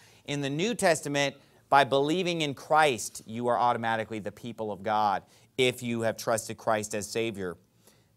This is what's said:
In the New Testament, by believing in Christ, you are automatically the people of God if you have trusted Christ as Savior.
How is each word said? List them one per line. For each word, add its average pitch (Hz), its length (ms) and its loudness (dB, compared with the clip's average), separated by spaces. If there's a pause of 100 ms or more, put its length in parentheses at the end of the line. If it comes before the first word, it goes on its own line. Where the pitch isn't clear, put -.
(260)
In 143 160 -4
the 139 100 -2
New 185 240 -2
Testament, 147 600 0 (320)
by 139 160 8
believing 160 580 0
in 143 120 -2
Christ, 151 720 0
you 120 220 -4
are 120 100 2
automatically 113 640 0
the 98 120 -8
people 110 400 -10
of 95 120 -10
God 107 400 2 (340)
if 127 240 2
you 117 200 -2
have 110 140 0
trusted 113 420 -4
Christ 107 360 0
as 104 160 -6
Savior. 98 480 -4 (600)